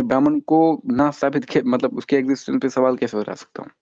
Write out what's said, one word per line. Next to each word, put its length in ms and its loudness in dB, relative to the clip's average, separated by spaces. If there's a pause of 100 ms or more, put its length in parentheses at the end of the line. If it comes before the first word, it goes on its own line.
ब्राह्मण 380 2
को 460 2
ना 240 0
साबित 340 -2
के, 180 0
मतलब, 360 0
उसके 180 0
existence 460 -2
पे 60 0
सवाल 280 0
कैसे 200 -4
उठा 160 -4
सकता 300 -14
हूँ? 80 -18 (120)